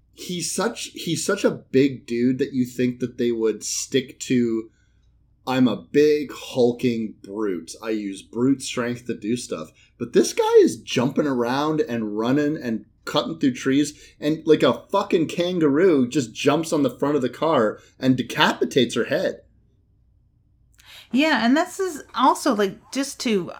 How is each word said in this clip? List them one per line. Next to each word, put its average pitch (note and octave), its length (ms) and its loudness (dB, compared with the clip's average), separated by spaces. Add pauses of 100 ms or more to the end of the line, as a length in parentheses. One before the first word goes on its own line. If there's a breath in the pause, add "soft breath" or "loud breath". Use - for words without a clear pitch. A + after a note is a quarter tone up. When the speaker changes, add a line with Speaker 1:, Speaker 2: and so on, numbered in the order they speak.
(140)
Speaker 1:
he's F3 400 -6
such, A3 400 -4
he's - 320 -6
such G3 180 -2
a C4 60 4
big C3+ 560 0
dude A#2+ 320 0
that C3+ 160 -4
you B2 120 0
think B2 340 -2
that B2 180 -6
they A#2+ 140 0
would A2 320 -2
stick - 560 -4
to, A#2 500 -2 (760)
"I'm B2+ 200 4
a G#2+ 140 0
big D3 500 2
hulking A#2+ 920 -2
brute. G2 480 -6 (100)
I A2+ 80 -6
use G2+ 320 -6
brute B2 400 0
strength A#2+ 460 -6
to A#2 100 -6
do G#2+ 180 -4
stuff." F2 360 -8 (260 soft breath)
But - 160 -10
this - 180 4
guy A4+ 280 0
is E4+ 200 6
jumping C#3+ 460 -2
around C#3 560 0
and A2 380 -4
running D3 420 0
and A2 240 -4 (200)
cutting - 340 -4
through C3+ 160 2
trees, C#3+ 440 0 (200 loud breath)
and, D#3 260 -2
like, D3+ 160 6
a C3 300 2
fucking G3 360 0
kangaroo E3 800 2
just B2 260 -4
jumps E3+ 380 0
on D3+ 120 0
the B2 160 -2
front C#3+ 160 0
of C3 80 0
the B2 60 -2
car B2+ 500 0 (200 loud breath)
and C3 160 0
decapitates C3+ 800 0
her A#2 100 0
head. F3+ 360 -2 (1700 loud breath)
Speaker 2:
Yeah, C4 340 2
and B3 100 6
this E4 240 0
is F4+ 240 -4 (100)
also, C#4 420 2
like, G3+ 360 -2
just C4+ 300 -6
to G3 380 0